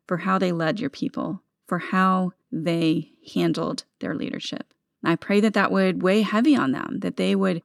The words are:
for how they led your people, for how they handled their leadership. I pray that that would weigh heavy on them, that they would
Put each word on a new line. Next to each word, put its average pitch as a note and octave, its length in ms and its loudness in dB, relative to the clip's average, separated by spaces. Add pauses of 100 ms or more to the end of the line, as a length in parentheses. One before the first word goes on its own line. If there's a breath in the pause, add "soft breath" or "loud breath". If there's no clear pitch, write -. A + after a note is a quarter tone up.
for F3+ 100 -2
how F#3+ 220 0
they F3+ 120 2
led E3 280 -2
your C4+ 100 -4
people, - 540 -6 (240)
for F3 120 -2
how F#3 520 0 (200)
they E3 600 0 (220)
handled E3 500 -2 (160)
their - 160 -6
leadership. - 580 -8 (300)
I E3 120 2
pray G3+ 260 0
that G#3+ 120 4
that G3 180 2
would F#3+ 300 2
weigh F#3+ 200 4
heavy A3 340 4
on C3+ 160 2
them, - 300 -6
that F#3 160 -4
they F#3+ 180 0
would F#3+ 300 0